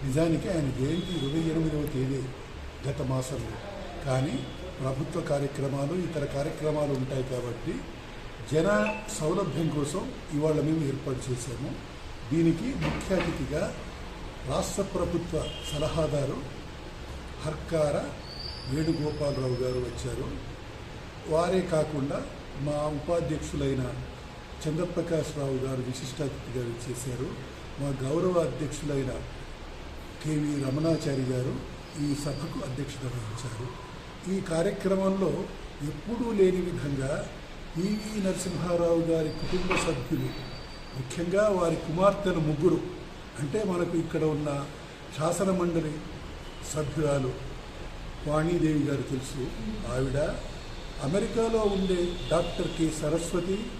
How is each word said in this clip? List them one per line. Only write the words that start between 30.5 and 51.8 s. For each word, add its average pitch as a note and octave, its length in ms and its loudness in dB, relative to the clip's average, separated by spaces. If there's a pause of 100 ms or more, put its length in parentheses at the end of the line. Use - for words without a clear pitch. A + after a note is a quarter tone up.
రమణాచారి D3 580 2
గారు B2+ 320 0 (500)
ఈ C#3+ 100 2
సభకు C#3+ 560 -4
అధ్యక్షత C3 340 -6
వహించారు. A#2+ 840 -6 (420)
ఈ F#3+ 80 2
కార్యక్రమంలో F#3+ 920 4 (540)
ఎప్పుడూ A3 460 -2
లేని F#3 280 8
విధంగా C#3 680 0 (500)
పివి G#3 440 0
నరసింహారావు E3+ 800 4
గారి D#3+ 280 4
కుటుంబ F#3 500 2
సభ్యులు, C#3 500 0 (680)
ముఖ్యంగా F3+ 520 2
వారి E3+ 280 4
కుమార్తెలు F#3 640 4
ముగ్గురు, D3+ 400 6 (580)
అంటే D3+ 260 0
మనకు F3 340 2
ఇక్కడ D#3 260 0
ఉన్న D3 400 2 (540)
శాసన F3 320 2
మండలి E3 420 2 (840)
సభ్యురాలు C#3 760 0 (760)
వాణీదేవి D#3 520 4
గారు C3+ 240 2
తెలుసు, B2+ 440 -2 (460)
ఆవిడ, C3 260 2 (840)
అమెరికాలో A3 560 4
ఉండే F#3+ 500 4 (220)